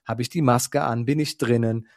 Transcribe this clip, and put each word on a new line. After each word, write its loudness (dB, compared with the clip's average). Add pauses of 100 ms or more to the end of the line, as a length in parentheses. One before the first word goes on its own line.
Habe -4
ich -4
die -2
Maske 2
an? -2
Bin 0
ich -4
drinnen? 0